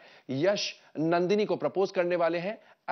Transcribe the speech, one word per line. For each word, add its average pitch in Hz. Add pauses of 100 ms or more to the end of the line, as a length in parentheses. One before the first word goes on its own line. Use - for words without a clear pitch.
(300)
यश 180 (240)
नंदिनी 175
को 190
प्रपोज 185
करने 175
वाले 170
हैं 196 (340)